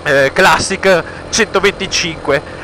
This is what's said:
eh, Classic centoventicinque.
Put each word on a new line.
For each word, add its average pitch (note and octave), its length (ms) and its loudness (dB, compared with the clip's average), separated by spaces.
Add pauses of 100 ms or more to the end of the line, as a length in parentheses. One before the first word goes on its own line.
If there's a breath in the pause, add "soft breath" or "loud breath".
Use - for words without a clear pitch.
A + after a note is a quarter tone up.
eh, C#3 300 2
Classic F#3 680 2 (280 loud breath)
centoventicinque. F#3 1300 -2